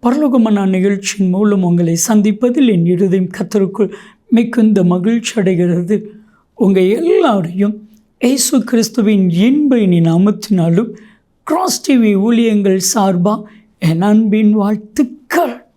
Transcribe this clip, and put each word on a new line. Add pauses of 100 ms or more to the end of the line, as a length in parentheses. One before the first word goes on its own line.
பரலோகமன்னா
நிகழ்ச்சியின்
மூலம்
உங்களை (100)
சந்திப்பதில்
என்
இருதயம்
கர்த்தருக்குள் (360)
மிகுந்த
மகிழ்ச்சி
அடைகிறது. (420)
உங்க
எல்லாரையும் (300)
இயேசு
கிறிஸ்துவின்
இன்ப
இனி
நாமத்தினாலும் (500)
கிராஸ்
டி
வி
ஊழியங்கள் (140)
சார்பா (360)
என்
அன்பின்
வாழ்த்துக்கள். (120)